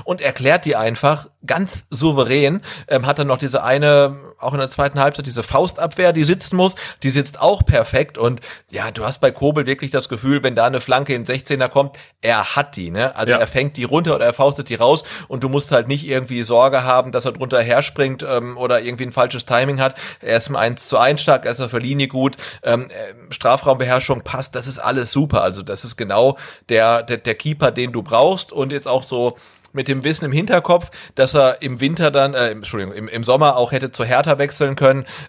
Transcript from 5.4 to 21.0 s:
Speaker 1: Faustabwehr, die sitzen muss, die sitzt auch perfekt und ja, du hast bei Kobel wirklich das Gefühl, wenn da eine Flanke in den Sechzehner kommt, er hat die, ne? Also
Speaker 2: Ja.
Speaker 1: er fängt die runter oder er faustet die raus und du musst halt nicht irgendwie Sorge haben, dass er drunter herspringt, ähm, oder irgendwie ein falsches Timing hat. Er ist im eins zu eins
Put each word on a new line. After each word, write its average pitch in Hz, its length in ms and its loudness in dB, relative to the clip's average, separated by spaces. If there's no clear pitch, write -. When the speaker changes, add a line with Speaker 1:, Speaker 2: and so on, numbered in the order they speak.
Speaker 1:
Faustabwehr, 170 680 0
die 160 120 2
sitzen 180 320 0
muss, 185 180 2
die 135 60 2
sitzt 135 300 -2
auch 185 240 2
perfekt 131 540 0
und 117 220 -2
ja, 110 200 -8
du 110 140 -10
hast 123 160 -6
bei 135 100 4
Kobel 147 360 0
wirklich 135 260 -4
das 131 160 -2
Gefühl, 135 340 -2
wenn 127 140 0
da 113 100 4
eine 131 140 0
Flanke 135 340 0
in 120 60 -4
den 113 60 -8
Sechzehner 131 420 -2
kommt, 139 280 0
er 113 340 0
hat 139 200 -2
die, 87 140 -8
ne? 113 240 -2
Also 113 200 0
Speaker 2:
Ja. 113 40 2
Speaker 1:
er 113 80 2
fängt 143 300 -4
die 127 80 -6
runter 151 320 0
oder 120 100 0
er 120 60 4
faustet 139 360 0
die 120 60 -4
raus 127 300 4
und 127 160 -6
du 135 40 -2
musst 143 220 -2
halt 123 180 2
nicht 143 180 -4
irgendwie 127 360 -4
Sorge 127 420 4
haben, 127 280 2
dass 120 140 -2
er 127 60 -2
drunter 127 300 0
herspringt, 131 680 0
ähm, 123 280 -2
oder 123 260 0
irgendwie 120 220 -8
ein 123 80 -10
falsches 127 340 -2
Timing 131 340 0
hat. 135 140 0
Er - 180 0
ist - 100 -4
im - 80 -6
eins 117 320 -2
zu 123 100 2
eins 139 240 4